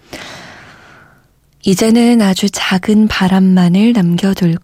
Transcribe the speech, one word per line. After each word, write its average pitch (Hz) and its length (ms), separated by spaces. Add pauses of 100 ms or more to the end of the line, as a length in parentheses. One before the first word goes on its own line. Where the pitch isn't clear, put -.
(1600)
"이제는 233 580
아주 196 280
작은 208 580
바람만을 190 840
남겨둘 180 720